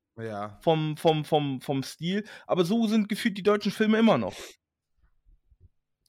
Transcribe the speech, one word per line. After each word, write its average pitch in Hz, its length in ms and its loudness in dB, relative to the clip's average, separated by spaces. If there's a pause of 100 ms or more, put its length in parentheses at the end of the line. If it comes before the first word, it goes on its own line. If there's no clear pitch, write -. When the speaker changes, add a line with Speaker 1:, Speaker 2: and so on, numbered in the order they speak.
(180)
Speaker 1:
Ja. 104 420 -10
Speaker 2:
Vom, 156 380 0
vom, 156 260 2
vom, 143 380 0
vom 135 200 -4
Stil. 185 440 -6 (200)
Aber 175 200 2
so 226 200 2
sind 208 220 2
gefühlt 202 300 -4
die 185 40 -10
deutschen 208 300 0
Filme 220 260 2
immer 220 200 6
noch. 101 160 -4 (1700)